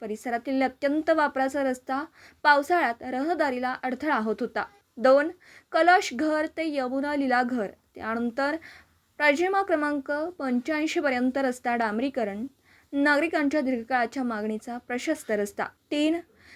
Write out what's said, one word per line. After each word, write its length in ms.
परिसरातील 600
अत्यंत 480
वापराचा 520
रस्ता 420
पावसाळ्यात 580
रहदारीला 840
अडथळा 340
होत 240
होता. 240
दोन, 340
कलश 420
घर 320
ते 160
यमुना 420
लीला 260
घर, 240
त्यानंतर 600
प्रजिमा 460
क्रमांक 500
पंच्याऐंशी 880
पर्यंत 380
रस्ता 380
डांबरीकरण, 720
नागरिकांच्या 680
दीर्घकाळाच्या 600
मागणीचा 560
प्रशस्त 520
रस्ता. 340
तीन, 300